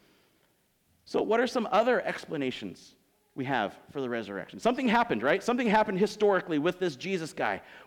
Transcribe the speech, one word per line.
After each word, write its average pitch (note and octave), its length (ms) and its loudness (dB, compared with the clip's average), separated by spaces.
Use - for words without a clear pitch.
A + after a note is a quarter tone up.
So - 160 0
what A3+ 180 2
are B3 80 2
some A#3+ 240 -2
other A3+ 300 4
explanations C3 920 -6
we C3+ 100 -6
have A#2 320 -2
for C#3+ 100 -6
the B2+ 80 -4
resurrection? G2+ 500 -8
Something B3+ 280 0
happened, G#3 340 2
right? D#3 220 2
Something B3 240 0
happened G#3 320 4
historically G3 580 2
with F3 220 0
this F3 160 -2
Jesus E3 360 -6
guy. A2 300 -2